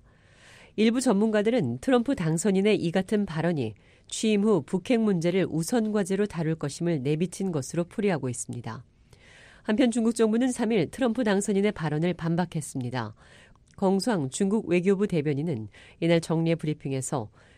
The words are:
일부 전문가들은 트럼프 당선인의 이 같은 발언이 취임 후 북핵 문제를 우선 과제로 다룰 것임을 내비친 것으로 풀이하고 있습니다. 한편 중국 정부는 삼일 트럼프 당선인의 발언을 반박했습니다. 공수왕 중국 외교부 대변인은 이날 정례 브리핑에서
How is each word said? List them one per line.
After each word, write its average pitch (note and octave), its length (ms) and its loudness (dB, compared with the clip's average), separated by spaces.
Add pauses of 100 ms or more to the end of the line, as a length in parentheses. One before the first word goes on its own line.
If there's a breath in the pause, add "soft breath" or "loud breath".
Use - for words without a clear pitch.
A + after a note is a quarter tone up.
(760 soft breath)
일부 A3+ 240 4
전문가들은 G#3+ 800 2
트럼프 B3+ 360 2
당선인의 F#3+ 600 2
이 E3 160 -2
같은 G3 340 0
발언이 D#3 480 -2 (340 soft breath)
취임 G#3 360 0
후 G#3 180 4
북핵 F#3+ 400 0
문제를 F3 480 2
우선 G#3+ 420 0
과제로 G3+ 360 0
다룰 D#3+ 260 -2
것임을 D#3+ 480 -2
내비친 F3 500 -2
것으로 D#3+ 340 -4
풀이하고 E3+ 440 -2
있습니다. A#2+ 540 -10 (800 soft breath)
한편 A#3 260 2
중국 A3+ 240 0
정부는 A#3 380 2
삼일 A3 400 0
트럼프 B3 320 0
당선인의 G3+ 480 2
발언을 D#3+ 420 -2
반박했습니다. C#3 1000 -4 (640 soft breath)
공수왕 F#3+ 520 2
중국 G3+ 380 0
외교부 F#3+ 400 2
대변인은 C#3+ 640 -2 (320 soft breath)
이날 E3 200 4
정례 E3 320 0
브리핑에서 C#3 800 -4 (260 soft breath)